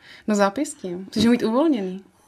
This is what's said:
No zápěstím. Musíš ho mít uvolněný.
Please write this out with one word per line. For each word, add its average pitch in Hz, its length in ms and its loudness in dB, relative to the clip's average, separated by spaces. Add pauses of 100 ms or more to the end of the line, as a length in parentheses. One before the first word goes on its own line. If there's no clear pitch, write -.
(280)
No 214 80 0
zápěstím. 196 680 -2
Musíš 214 200 0
ho 233 60 6
mít 240 120 2
uvolněný. 220 580 0 (260)